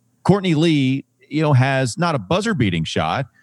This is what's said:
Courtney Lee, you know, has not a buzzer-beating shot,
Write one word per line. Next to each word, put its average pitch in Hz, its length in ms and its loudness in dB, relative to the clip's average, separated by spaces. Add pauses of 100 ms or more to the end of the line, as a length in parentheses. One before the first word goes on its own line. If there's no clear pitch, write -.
(240)
Courtney 185 300 2
Lee, 147 520 0 (240)
you 151 120 -4
know, 151 120 2
has 131 440 0
not 165 160 0
a 131 60 -2
buzzer-beating 120 640 0
shot, 90 440 -4 (160)